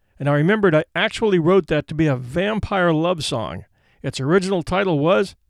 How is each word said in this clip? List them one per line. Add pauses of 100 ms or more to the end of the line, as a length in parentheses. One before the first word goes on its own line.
(180)
and
I
remembered
I (100)
actually
wrote
that
to
be
a
vampire
love
song. (380)
Its
original
title
was (140)